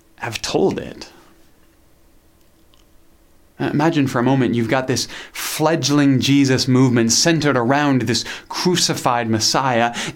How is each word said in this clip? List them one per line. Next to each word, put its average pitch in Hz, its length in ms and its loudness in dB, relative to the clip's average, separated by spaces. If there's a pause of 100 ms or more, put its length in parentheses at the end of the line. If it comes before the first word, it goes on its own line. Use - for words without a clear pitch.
(180)
have 113 240 -10
told 160 360 -2
it. - 360 -14 (2500)
Uh, 139 120 -4
imagine 151 380 0
for 131 120 -2
a 120 40 0
moment 127 320 2
you've 113 120 0
got 131 200 -2
this 123 200 -4 (240)
fledgling 143 880 0
Jesus 131 480 2
movement 123 460 4
centered 151 420 2
around 135 460 2
this 120 240 -2 (240)
crucified 139 800 0
Messiah, 117 680 0 (200)